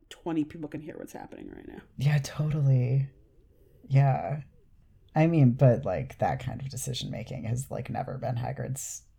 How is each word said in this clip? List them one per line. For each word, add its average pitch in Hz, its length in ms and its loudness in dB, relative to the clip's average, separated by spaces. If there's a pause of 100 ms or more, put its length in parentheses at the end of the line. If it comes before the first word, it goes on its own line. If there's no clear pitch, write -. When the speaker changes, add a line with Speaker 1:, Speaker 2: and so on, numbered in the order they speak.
Speaker 1:
twenty 160 340 -2
people 151 260 -10
can 151 120 -10
hear 156 160 -14
what's - 160 -14
happening - 420 -14
right - 120 -16
now. - 140 -16 (160)
Speaker 2:
Yeah, 147 240 4
totally. 139 880 2 (800)
Yeah. 135 540 2 (760)
I 156 100 6
mean, 151 280 6
but, 123 320 6
like, 85 340 -4
that 92 200 0
kind - 220 -8
of 135 80 -8
decision 123 400 -8
making - 360 -8
has, 120 260 -4
like, - 180 -8
never - 300 -6
been 120 160 -4
Hagrid's 123 680 -6 (160)